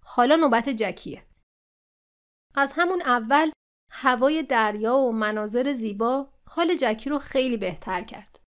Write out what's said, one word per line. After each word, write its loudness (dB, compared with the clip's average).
حالا 2
نوبت 2
جکیه. -6
از 0
همون 0
اول 2
هوای 2
دریا 0
و 2
مناظر -2
زیبا -2
حال 0
جکی -2
رو 0
خیلی -2
بهتر -6
کرد. -18